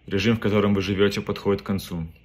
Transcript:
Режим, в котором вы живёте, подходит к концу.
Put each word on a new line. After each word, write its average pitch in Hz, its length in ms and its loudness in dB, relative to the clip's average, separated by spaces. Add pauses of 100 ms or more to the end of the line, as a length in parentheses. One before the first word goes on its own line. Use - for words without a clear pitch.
Режим, 101 300 2
в 110 40 -8
котором 104 320 2
вы 98 80 2
живёте, 98 400 2
подходит 101 400 -2
к - 60 -14
концу. 87 400 -4 (180)